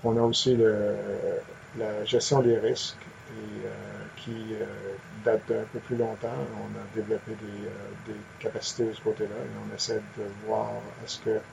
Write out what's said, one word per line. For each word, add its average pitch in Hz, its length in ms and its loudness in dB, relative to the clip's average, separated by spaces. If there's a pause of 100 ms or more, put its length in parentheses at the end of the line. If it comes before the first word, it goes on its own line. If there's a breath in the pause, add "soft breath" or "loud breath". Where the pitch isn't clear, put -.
On 117 140 6
a 117 40 6
aussi 117 340 6
le, 104 380 6 (840)
la 104 260 -2
gestion 131 360 6
des 117 180 6
risques - 380 2 (340)
et, 107 340 -8
euh, 95 60 -6 (460)
qui, 110 360 -6
euh, 107 120 -2 (600)
date 113 240 6
d'un 110 140 2 (100)
peu 117 60 -4
plus 123 160 -2
longtemps. 113 320 0
On 107 500 -4
a 101 180 -10
développé 107 360 -2
des, 101 360 -8
euh, 101 460 -10
des 104 60 -10 (200)
capacités 113 460 0
de 110 80 0
ce - 80 -10
côté-là 107 340 0
et 110 320 -6
on 107 80 -6
essaie 110 260 0 (160)
de 107 60 -4 (240)
voir 107 220 2 (340)
est-ce - 160 -8
que 110 200 2 (140)